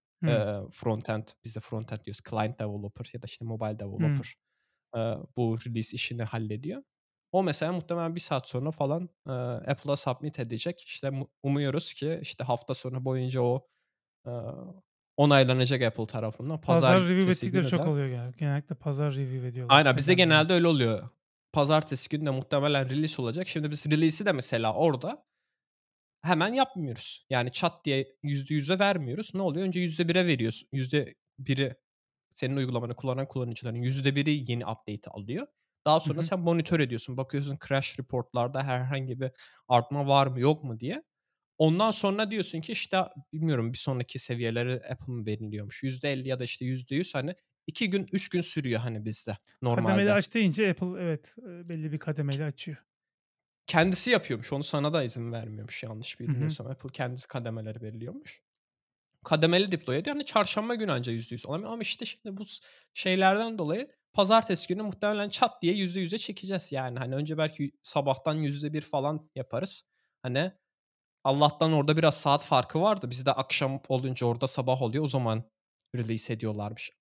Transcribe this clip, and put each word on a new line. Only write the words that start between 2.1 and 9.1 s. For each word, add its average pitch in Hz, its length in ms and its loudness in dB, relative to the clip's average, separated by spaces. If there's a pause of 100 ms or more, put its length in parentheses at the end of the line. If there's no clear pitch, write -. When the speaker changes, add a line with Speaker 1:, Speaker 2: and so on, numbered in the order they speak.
Speaker 2:
client 110 300 -2
developer 104 540 -8
ya 120 80 -12
da - 40 -16
işte - 200 -12
mobile 110 340 -6
developer, 135 560 -2 (580)
Speaker 1:
Hmm. 117 80 -2
Speaker 2:
e, 117 140 -2 (220)
bu 113 280 2
release 113 300 -6
işini 117 280 -6
hallediyor. 113 600 -6 (480)
O 190 120 2
mesela 160 280 0
muhtemelen 170 440 -4
bir 175 40 -8
saat - 300 -4
sonra 131 220 -2
falan, 156 380 -2 (180)